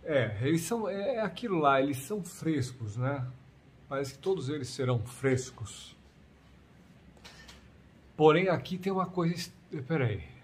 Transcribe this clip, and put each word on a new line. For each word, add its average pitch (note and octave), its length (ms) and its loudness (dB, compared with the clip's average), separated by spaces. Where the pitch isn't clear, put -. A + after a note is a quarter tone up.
É, A#2 380 2
eles E3 200 2
são, A3+ 260 -2
é, G3+ 280 -2
é A3 40 -2
aquilo G3 380 -2
lá, C#3 220 6
eles C3+ 180 0
são G#3 240 -6
frescos, B2 720 -4
né? B2+ 280 -2
Parece C#3 260 -4
que - 40 -20
todos E3+ 300 -2
eles C#3+ 200 -4
serão B2 320 0
frescos. - 960 -4
Porém, D#3 320 8
aqui F3+ 300 0
tem G3 140 -2
uma F#3 140 0
coisa F3 280 0
est-, - 180 -8
peraí. A#2 360 0